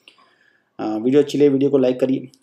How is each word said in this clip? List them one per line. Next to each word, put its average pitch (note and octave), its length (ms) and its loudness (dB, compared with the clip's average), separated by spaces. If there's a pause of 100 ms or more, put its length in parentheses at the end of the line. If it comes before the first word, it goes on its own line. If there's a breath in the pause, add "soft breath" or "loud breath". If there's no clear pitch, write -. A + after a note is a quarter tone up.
(800 soft breath)
अ, A2 180 -6
वीडियो C3 240 2
अच्छी C#3 160 -6
लगे, D3 100 4
वीडियो C3+ 220 0
को C#3 80 2
लाइक B2+ 220 0
करिए, C3 280 -4 (140)